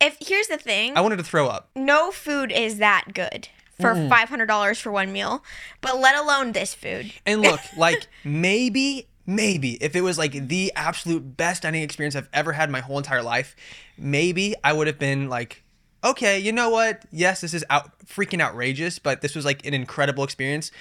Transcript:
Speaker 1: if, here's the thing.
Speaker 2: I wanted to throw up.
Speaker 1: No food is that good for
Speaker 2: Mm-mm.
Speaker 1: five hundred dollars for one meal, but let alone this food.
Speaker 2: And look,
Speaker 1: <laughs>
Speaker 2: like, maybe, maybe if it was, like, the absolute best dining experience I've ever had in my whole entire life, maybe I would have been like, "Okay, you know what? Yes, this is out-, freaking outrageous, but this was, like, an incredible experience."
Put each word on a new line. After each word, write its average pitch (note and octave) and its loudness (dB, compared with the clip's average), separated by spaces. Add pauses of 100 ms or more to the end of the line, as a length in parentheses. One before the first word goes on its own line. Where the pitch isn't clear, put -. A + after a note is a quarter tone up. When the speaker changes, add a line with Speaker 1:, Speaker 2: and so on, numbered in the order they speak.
Speaker 1:
if, D4 2
here's G4 0
the D#4 -4
thing. A3+ -2
Speaker 2:
I E3+ 4
wanted G#3 2
to F3 -4
throw D3+ 2
up. G#2 -6
Speaker 1:
No D4 4
food C#4 -4
is A3 0
that G3+ 4
good - -6 (320)
for B3 4
Speaker 2:
Mm-mm. D#3+ 0
Speaker 1:
five A#3 6
hundred A#3 -2
dollars G#3+ 2
for G#3+ -8
one F#3+ 0
meal, G3+ -4 (380)
but B3+ -2
let C4 6
alone C#4+ 2
this F#3 -4
food. - -10 (140)
Speaker 2:
And G#3+ 0
look, G3+ 6
Speaker 1:
<laughs> G3 -18
Speaker 2:
like, E3 2 (160)
maybe, A3+ 0 (180)
maybe F3+ 0
if D3+ 0
it F3+ 2
was, F3+ 0
like, C#3+ -4
the F#3 0
absolute D#3 -4
best E3+ 0
dining D#3+ -2
experience D3 -6
I've C#3 -8
ever D#3 0
had D3+ 0
in C#3+ -6
my B2+ -4
whole C#3 -6
entire C3+ 0
life, A#2+ -2 (400)
maybe F3 0
I D3 4
would D#3 2
have D3+ -2
been C#3 -2
like, A#2+ -8 (420)
"Okay, A3+ 2
you G3+ -2
know A#3 0
what? A3+ 0
Yes, F3+ 2
this E3 -6
is D#3+ -4
out-, C#3+ 2 (160)
freaking F#3+ -2
outrageous, C3+ -2
but C3+ -2
this C#3+ -4
was, D3+ -6
like, C#3 -2
an C#3+ -6
incredible C#3 0
experience." C#3 -4 (100)